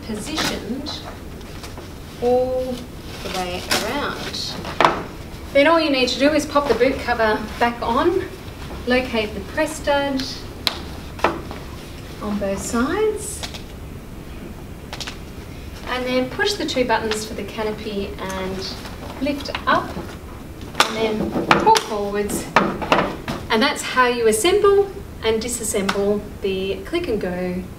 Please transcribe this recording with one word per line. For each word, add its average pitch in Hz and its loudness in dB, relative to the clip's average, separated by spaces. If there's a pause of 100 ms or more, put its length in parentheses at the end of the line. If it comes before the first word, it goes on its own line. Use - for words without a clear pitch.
positioned 247 -4 (1200)
all 254 4 (480)
the 190 -4
way 180 -2 (240)
around. - -4 (1000)
Then 285 8
all 330 8
you 311 4
need 254 4
to - -2
do 277 8
is 294 4
pop 285 2
the 226 -4
boot 262 4
cover 220 2 (160)
back 240 2
on, 320 4 (640)
locate 240 2
the 196 -4
press - -2
stud 277 2 (2000)
on 208 -2
both 196 -2
sides, 370 0 (2500)
and 254 -2
then 254 2
push 427 2
the 302 -2
two 254 2
buttons 220 2
for - -8
the 214 -4
canopy 214 -4 (120)
and 190 -4 (460)
lift 285 -2 (160)
up, 320 4 (1000)
and 220 -4
then 220 0 (140)
pull 440 8
forwards. 208 0 (1040)
And 226 4
that's 294 0
how 254 4
you 240 4
assemble 392 6 (320)
and 226 2
disassemble 208 0 (200)
the 190 0
Click 349 -2
and 214 0
Go 180 -2 (160)